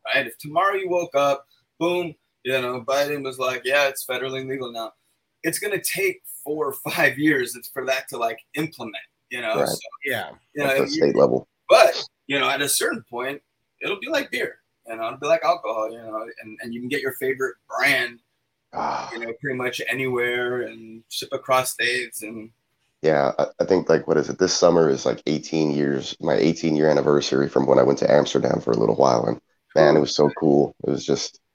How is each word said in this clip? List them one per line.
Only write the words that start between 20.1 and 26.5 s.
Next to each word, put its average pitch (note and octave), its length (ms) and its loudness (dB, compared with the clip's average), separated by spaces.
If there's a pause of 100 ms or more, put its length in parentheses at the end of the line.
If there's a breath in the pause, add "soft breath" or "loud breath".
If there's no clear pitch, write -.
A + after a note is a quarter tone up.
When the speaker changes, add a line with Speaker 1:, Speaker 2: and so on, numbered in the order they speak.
Speaker 1:
and A2+ 480 -14
ship - 220 -8
across B2+ 400 0
states B2 500 -4
and A2 280 -12 (520)
Speaker 2:
Yeah, C#2+ 360 2
I, D#2+ 80 2 (140)
I F2 60 2
think, F2+ 240 2
like, D#2 180 4
what D#2+ 80 4
is C2+ 140 0
it? - 80 -8
This F#2 180 2
summer E2+ 320 6
is, C2+ 160 0
like, B1 220 -2
eighteen D2+ 440 0
years, C#2 500 -2
my D#2+ 140 0
eighteen-year D#2 540 2